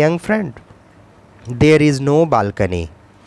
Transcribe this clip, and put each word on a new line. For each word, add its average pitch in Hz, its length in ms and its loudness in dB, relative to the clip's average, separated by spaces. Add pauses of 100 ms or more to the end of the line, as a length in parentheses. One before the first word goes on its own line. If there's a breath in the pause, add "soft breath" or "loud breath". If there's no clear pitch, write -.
young 165 300 -2
friend, 208 220 -4 (1080)
there 151 180 4 (120)
is 139 160 -2
no 156 180 2
balcony," 101 600 -2 (400 loud breath)